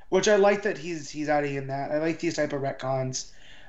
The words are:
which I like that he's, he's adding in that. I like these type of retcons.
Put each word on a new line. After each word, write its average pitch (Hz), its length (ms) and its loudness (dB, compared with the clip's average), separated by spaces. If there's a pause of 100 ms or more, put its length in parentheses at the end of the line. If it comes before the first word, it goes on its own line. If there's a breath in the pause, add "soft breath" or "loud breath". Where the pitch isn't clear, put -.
which 190 180 4
I 208 100 8
like 202 260 6
that 190 140 -2
he's, 156 320 -8
he's 147 200 -4
adding 147 260 2
in 135 120 -4
that. 139 240 -4
I 151 80 0
like 165 200 0
these 165 160 -2
type 147 180 0
of 139 80 -2
retcons. 131 720 -4 (380 soft breath)